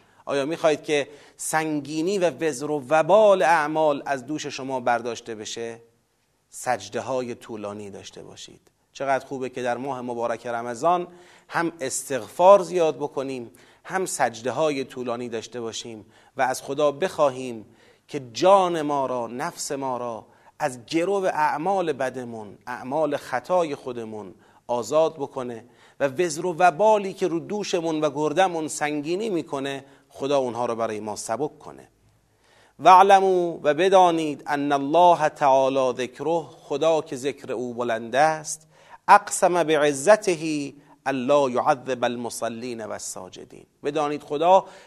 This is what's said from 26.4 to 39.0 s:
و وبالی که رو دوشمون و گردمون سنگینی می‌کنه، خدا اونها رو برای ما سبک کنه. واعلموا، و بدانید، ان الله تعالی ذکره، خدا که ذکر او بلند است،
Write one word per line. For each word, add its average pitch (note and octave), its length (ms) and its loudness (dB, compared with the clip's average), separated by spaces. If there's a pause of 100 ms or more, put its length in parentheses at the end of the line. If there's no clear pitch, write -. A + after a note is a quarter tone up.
و F3+ 140 -4
وبالی F#3+ 540 4
که F#3 140 -2
رو E3 120 -2
دوشمون E3 640 -2
و D3+ 80 0
گردمون D#3 580 0
سنگینی D3+ 640 -4
می‌کنه، C#3 560 -6 (240)
خدا C#3 280 -2
اونها B2 280 -2
رو A#2 100 -2
برای A2 240 -4
ما G#2 160 -8
سبک A#2 440 -6
کنه. C2 280 -20 (920)
واعلموا، F#3 840 8
و D3 100 4
بدانید، E3 720 4
ان C#3+ 240 -2
الله D#3 580 4
تعالی C3+ 680 2
ذکره، C#3+ 440 -4
خدا D3+ 600 -2
که D3 140 -10
ذکر B2+ 360 -8
او B2 220 -6
بلند A#2 420 -4
است، D#3 520 0 (400)